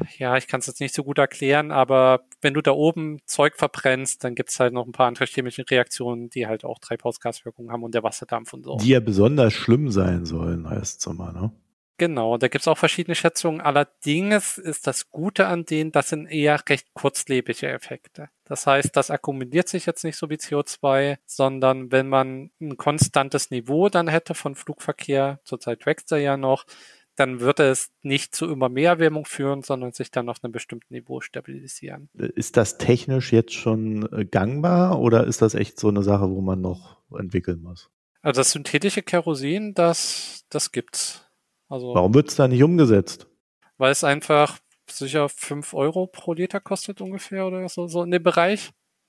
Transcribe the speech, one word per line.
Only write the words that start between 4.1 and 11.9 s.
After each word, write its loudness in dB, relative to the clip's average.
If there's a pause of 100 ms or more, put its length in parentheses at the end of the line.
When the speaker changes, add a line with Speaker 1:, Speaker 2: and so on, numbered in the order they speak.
Speaker 1:
dann -4
gibt's -6
halt 4
noch -4
ein -12
paar 4
andere -2
chemische -6
Reaktionen, 0
die -6
halt -6
auch -10
Treibhausgaswirkungen -8
haben -8
und -8
der 0
Wasserdampf -6
und -18
so. -8
Speaker 2:
Die 2
ja 8
besonders 4
schlimm 2
sein 0
sollen, -4
heißt's -8
immer, -10
ne? -6 (440)